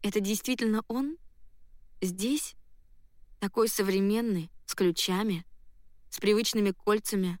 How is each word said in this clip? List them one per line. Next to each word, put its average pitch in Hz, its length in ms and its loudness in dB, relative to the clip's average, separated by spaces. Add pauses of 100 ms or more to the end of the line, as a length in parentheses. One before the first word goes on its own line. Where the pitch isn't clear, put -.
Это 208 200 0
действительно 220 680 0
он? 269 300 -4 (800)
Здесь? 196 540 -2 (840)
Такой 220 280 2
современный, 196 840 2 (140)
с - 100 -8
ключами, 185 720 2 (640)
с - 100 -12
привычными 208 520 4
кольцами 190 720 0